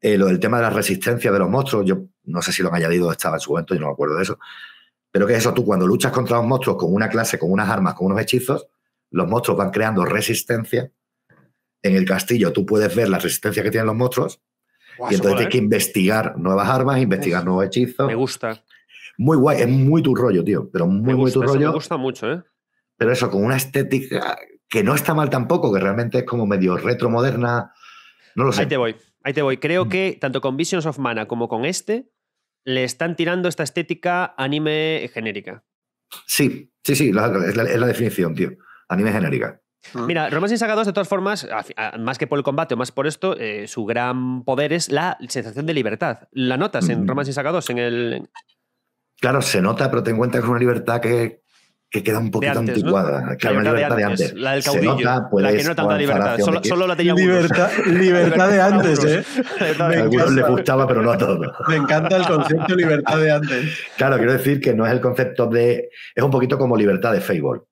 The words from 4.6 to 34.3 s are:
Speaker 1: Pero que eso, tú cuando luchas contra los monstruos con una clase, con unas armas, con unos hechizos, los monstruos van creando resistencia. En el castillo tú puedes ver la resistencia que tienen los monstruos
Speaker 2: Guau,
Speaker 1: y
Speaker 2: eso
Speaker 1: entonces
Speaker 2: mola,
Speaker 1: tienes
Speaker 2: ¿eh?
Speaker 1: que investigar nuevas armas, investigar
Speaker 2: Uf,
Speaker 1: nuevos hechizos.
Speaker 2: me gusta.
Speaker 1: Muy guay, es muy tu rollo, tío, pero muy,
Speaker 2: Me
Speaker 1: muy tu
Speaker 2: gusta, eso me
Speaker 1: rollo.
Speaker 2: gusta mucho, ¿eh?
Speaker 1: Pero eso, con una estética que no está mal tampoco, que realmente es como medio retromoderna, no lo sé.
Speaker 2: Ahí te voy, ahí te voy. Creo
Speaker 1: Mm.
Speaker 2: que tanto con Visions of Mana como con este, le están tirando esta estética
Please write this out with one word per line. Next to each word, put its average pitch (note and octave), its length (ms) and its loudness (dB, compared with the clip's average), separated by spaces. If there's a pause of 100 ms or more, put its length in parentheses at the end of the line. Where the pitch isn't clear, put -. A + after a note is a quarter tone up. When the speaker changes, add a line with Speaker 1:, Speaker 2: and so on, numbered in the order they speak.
Speaker 1:
Pero G2 160 2
que A#2 100 2
eso, A2+ 180 0
tú B2 120 0
cuando F#2 220 2
luchas A#2+ 240 2
contra A#2+ 240 0
los A#2 100 2
monstruos B2 320 0
con F2 160 0
una G#2+ 140 0
clase, A2 320 -2
con E2 100 -2
unas G2 200 0
armas, F#2+ 240 0
con F#2 140 -2
unos G2 120 0
hechizos, - 480 -2 (440)
los F2 180 0
monstruos A2 280 0
van F#2+ 120 0
creando G#2 340 0
resistencia. A2+ 880 -2 (920)
En F#2+ 140 2
el F#2 100 4
castillo F#2 460 0
tú F#2+ 140 0
puedes G#2 280 2
ver A2+ 140 2
la F#2 120 0
resistencia G2+ 440 -2
que G#2 80 0
tienen A2+ 160 0
los A2 80 -2
monstruos B2 460 -2 (560)
Speaker 2:
Guau, B2 140 -6
Speaker 1:
y - 40 2
Speaker 2:
eso F#2 80 2
Speaker 1:
entonces G2+ 80 4
Speaker 2:
mola, G2 60 2
Speaker 1:
tienes A2+ 100 0
Speaker 2:
¿eh? - 40 -4
Speaker 1:
que C3 120 0
investigar G#2 720 0
nuevas F#2+ 300 0
armas, C3 320 2
investigar F#2+ 440 0
Speaker 2:
Uf, - 20 -4
Speaker 1:
nuevos F#2 220 2
hechizos. B2 400 -2
Speaker 2:
me A2+ 80 -2
gusta. A#2 460 -4 (580)
Speaker 1:
Muy D3+ 180 4
guay, C3+ 240 4
es A#2+ 60 2
muy C3+ 360 4
tu C3+ 100 4
rollo, G#2+ 300 2
tío, F#2+ 280 0
pero E2+ 140 0
muy, G#2+ 280 0
Speaker 2:
Me - 20 2
Speaker 1:
muy B2+ 160 2
tu C3+ 80 0
Speaker 2:
gusta, A#2+ 60 0
eso C#3 140 2
me D3 60 4
Speaker 1:
rollo. D#3+ 80 0
Speaker 2:
gusta D#3 240 -4
mucho, B2+ 340 -4
¿eh? F3 120 -6 (540)
Speaker 1:
Pero A2+ 140 2
eso, B2 200 0
con G2 120 0
una B2+ 140 0
estética - 800 -4 (320)
que G#3+ 140 0
no C3 100 2
está D3+ 220 0
mal D3+ 160 0
tampoco, C3 420 0
que G2 60 2
realmente A2 400 -2
es B2 40 -4
como A#2+ 220 -4
medio F#2 320 2
retromoderna, A#2+ 920 -2 (640)
no A#2+ 80 0
lo C3+ 80 2
sé. - 100 0
Speaker 2:
Ahí C#3 60 0
te C#3 100 -2
voy, A#2 180 -2 (280)
ahí C#3+ 100 -4
te D3+ 80 0
voy. C3 160 0
Creo F3 280 0
Speaker 1:
Mm. A2+ 40 -4
Speaker 2:
que F#3+ 320 -2
tanto C3+ 200 -4
con C3 160 -2
Visions E3 280 -2
of C#3+ 140 -4
Mana A2+ 280 -4
como A#2 200 -4
con A2+ 180 -4
este, G#3 460 -6 (520)
le B2+ 200 -2
están E3 320 -4
tirando F3 340 -2
esta D#3+ 140 -6
estética F3 760 -4